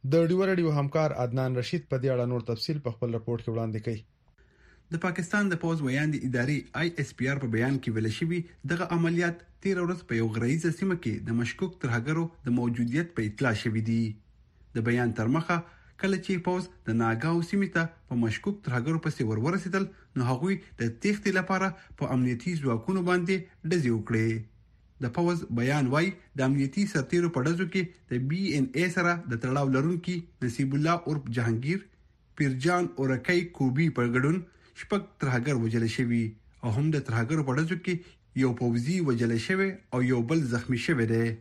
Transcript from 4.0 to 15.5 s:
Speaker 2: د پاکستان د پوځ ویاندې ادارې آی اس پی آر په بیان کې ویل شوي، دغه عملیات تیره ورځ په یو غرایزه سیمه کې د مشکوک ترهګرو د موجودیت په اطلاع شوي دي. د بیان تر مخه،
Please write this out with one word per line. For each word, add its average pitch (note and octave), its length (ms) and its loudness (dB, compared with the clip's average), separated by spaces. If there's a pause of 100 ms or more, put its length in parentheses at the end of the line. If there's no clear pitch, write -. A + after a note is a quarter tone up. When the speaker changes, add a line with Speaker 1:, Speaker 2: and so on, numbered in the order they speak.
Speaker 2:
د E3 120 -4
پاکستان F#3+ 480 0
د E3 100 -2
پوځ E3 200 0
ویاندې C#3+ 360 0 (100)
ادارې B2+ 300 0 (220)
آی E3+ 80 0 (160)
اس - 160 -10
پی B2+ 120 0
آر C#3 120 -2
په A2+ 100 -2
بیان B2+ 220 2
کې B2+ 180 -2
ویل A2 220 0
شوي، E3+ 240 0 (320)
دغه F3 240 -2
عملیات E3+ 500 2 (160)
تیره F#3 220 0
ورځ E3+ 240 -2
په A#2 120 0
یو A2+ 60 2 (120)
غرایزه D#3+ 420 0
سیمه F#3+ 240 0
کې A2 260 -4
د A#2 120 2
مشکوک F3 440 -4
ترهګرو C3 380 0 (240)
د A#2+ 100 2
موجودیت A#2+ 560 0
په G#2+ 160 -2
اطلاع A#2 320 0
شوي A2 300 -2
دي. A2+ 100 2 (720)
د A2 160 0
بیان A#2+ 320 0
تر B2 160 2
مخه، E3+ 240 -2 (400)